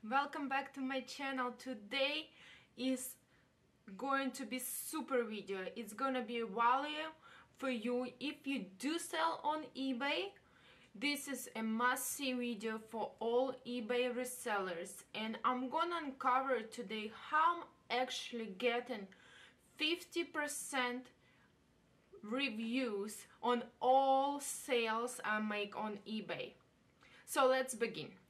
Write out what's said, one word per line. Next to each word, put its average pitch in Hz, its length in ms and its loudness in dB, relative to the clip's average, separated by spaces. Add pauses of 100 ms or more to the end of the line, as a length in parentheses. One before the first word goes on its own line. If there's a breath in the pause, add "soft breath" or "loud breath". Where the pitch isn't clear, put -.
(100)
Welcome 285 380 0
back 269 260 -2
to 277 60 -10
my 262 200 -2
channel. 262 580 -4
Today 269 680 -2 (480 loud breath)
is 254 380 0 (840 soft breath)
going 269 360 2
to 277 120 -6
be 254 160 -4
super 254 640 -2
video. 196 340 -6 (160)
It's 214 200 -8
gonna 254 280 0
be 233 200 -2
value 269 680 2 (460 loud breath)
for 269 140 0
you 247 360 0 (140)
if 285 260 -6
you 269 200 -2 (120)
do 311 200 0
sell 330 440 0
on 302 220 2 (120)
eBay. 277 560 0 (600 loud breath)
This 285 320 0
is 269 300 -6
a 220 60 -2
must-see 247 720 2
video 226 440 -2 (120)
for 220 280 -4
all 247 380 2 (100)
eBay 247 480 0
resellers, 196 880 -2 (120)
and 220 300 -4
I'm 254 260 2
gonna 339 340 2
uncover 262 560 2
today 220 500 -6 (200)
how 330 320 4 (280)
I'm 240 120 2
actually 226 560 -4
getting 240 500 0 (680 loud breath)
fifty 339 460 0
percent 262 840 -2 (1160 soft breath)
reviews 226 960 -2 (260 loud breath)
on 240 220 4 (160)
all 269 600 6
sales 233 840 0
I 214 160 2
make 208 360 -2
on 214 300 -4
eBay. 185 460 -4 (720 loud breath)
So 269 220 4
let's 262 280 4
begin. 208 360 -2 (200)